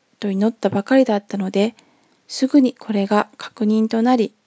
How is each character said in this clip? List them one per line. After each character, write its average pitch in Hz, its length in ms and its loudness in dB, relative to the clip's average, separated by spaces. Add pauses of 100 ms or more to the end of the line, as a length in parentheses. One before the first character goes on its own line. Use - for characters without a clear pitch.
(200)
と 208 100 -6
祈 202 240 0
っ - 20 -20
た - 140 -2
ば 202 140 -2
か 269 140 2
り 269 80 4
だ 220 120 0
っ 202 80 -6
た - 120 -8
の 190 120 -4
で、 202 260 -2 (520)
す - 200 -4
ぐ 285 140 4
に 254 120 0
こ - 200 -10
れ 202 140 0
が 208 200 0 (100)
確 - 280 -8
認 220 220 2
と 226 140 -2
な 247 140 2
り、 226 180 -2 (140)